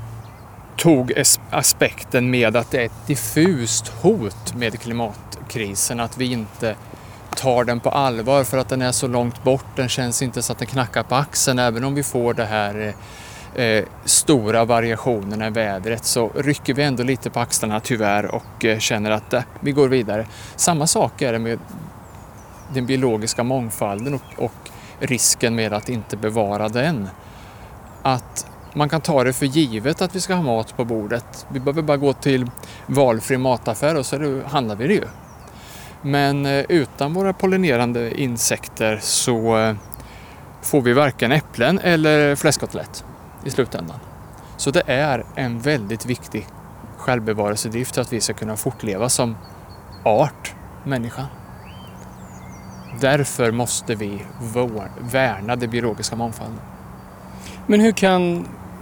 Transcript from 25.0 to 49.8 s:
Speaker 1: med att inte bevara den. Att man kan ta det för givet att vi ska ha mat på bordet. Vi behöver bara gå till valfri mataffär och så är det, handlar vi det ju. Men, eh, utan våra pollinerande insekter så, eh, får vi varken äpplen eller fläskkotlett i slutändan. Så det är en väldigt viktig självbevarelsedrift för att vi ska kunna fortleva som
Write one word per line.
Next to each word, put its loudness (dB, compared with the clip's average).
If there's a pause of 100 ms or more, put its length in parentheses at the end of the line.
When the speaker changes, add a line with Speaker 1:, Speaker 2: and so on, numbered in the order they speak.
Speaker 1:
med 0
att -4
inte -6
bevara 0
den. 0 (920)
Att -2 (260)
man 2
kan 0
ta 4
det 2
för -2
givet 2
att -2
vi -2
ska 0
ha 2
mat 0
på 0
bordet. -4
Vi -4
behöver 0
bara 2
gå 4
till 2 (360)
valfri 4
mataffär 2
och 0
så -4
är -2
det, -2
handlar 0
vi -2
det 4
ju. 0 (960)
Men, 2
eh, 2
utan 2
våra 0
pollinerande 2
insekter 0
så, 2
eh, 4 (880)
får 2
vi 6
varken 4
äpplen 2
eller 6
fläskkotlett -2 (400)
i -6
slutändan. -2 (580)
Så -2
det 4
är 2 (100)
en -4
väldigt -2
viktig -6 (500)
självbevarelsedrift 0
för 0
att -4
vi 0
ska -2
kunna -6
fortleva -2
som 2 (640)